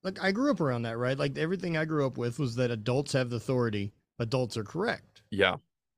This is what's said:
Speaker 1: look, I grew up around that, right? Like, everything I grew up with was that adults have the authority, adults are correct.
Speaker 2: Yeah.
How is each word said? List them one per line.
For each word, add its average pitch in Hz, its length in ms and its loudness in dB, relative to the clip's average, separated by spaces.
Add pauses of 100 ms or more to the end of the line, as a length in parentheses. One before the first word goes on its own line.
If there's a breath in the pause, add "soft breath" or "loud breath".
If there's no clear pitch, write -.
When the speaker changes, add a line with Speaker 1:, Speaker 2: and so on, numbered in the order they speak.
Speaker 1:
look, 190 200 -6
I 190 100 2
grew 262 180 2
up 190 100 0
around 127 220 2
that, 117 160 -4
right? 127 180 0
Like, 143 220 0
everything 170 380 0
I 156 80 0
grew 156 200 2
up 131 140 -2
with 120 220 -2
was 120 160 0
that 123 160 2
adults 123 400 0
have 127 180 2
the 120 60 -2
authority, 110 560 0 (260)
adults 120 380 0
are 110 80 -4
correct. - 640 -6
Speaker 2:
Yeah. 95 260 4 (420)